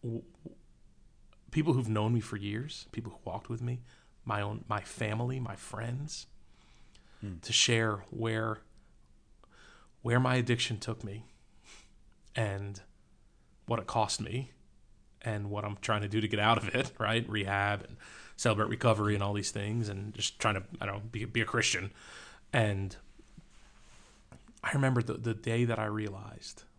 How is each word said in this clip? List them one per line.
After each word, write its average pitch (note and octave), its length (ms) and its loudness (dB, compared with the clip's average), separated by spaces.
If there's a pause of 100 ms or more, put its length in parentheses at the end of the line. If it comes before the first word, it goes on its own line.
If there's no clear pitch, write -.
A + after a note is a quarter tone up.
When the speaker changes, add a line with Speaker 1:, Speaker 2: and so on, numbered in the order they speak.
Speaker 1:
W-, A#2 200 -4 (1300)
people D3+ 240 4
who've B2 140 2
known G#2+ 260 4
me A2+ 60 4
for G#2 160 -6
years, G#2 560 -6
people A2 200 -8
who - 120 -18
walked F#2+ 240 -8
with A#2+ 120 -4
me, B2 200 -4 (440)
my G#2 160 0
own, G#2 280 -4
my G#2 120 0
family, A#2+ 600 -2
my A2+ 160 -6
friends, B2 720 -6 (920)
Speaker 2:
Hmm. G2 220 -6
Speaker 1:
to - 100 -6
share A2 560 4
where, A2+ 520 0 (1400)
where A#2+ 180 4
my B2+ 180 4
addiction A#2+ 420 2
took - 260 -6
me G#2+ 220 -8 (1080)
and G2+ 460 -2 (840)
what A#2 120 0
it G#2 80 -6
cost - 360 0
me B2 300 -4 (680)
and G#2 300 -2
what G#2 160 -4
I'm G2+ 160 -4
trying G#2+ 180 2
to G#2 80 -2
do G#2+ 140 2
to G#2+ 60 0
get G#2 120 2
out A2+ 160 8
of G2+ 180 -2
it, C3+ 200 0
<laughs> - 40 -20
right? A2+ 300 2
Rehab G2+ 560 0
and - 140 -14 (380)
Celebrate G#2 340 2
Recovery G#2 420 4
and G2+ 100 2
all G2+ 120 2
these G2+ 160 -2
things G#2+ 400 -2
and G2+ 240 -6
just - 240 -2
trying G#2+ 160 4
to, F#2+ 80 -2 (180)
I - 60 -4
don't G2 80 -4
know, G2+ 80 -6 (100)
be, G#2 140 -4
be A2+ 160 2
a - 20 4
Christian. G#2 460 2 (640)
And G2+ 420 4 (1700)
I - 80 0
remember C3 300 4
the, A#2+ 120 -2
the A#2 200 -2
day A#2 320 2
that A2+ 120 0
I G#2+ 60 0
realized G#2+ 760 -6 (160)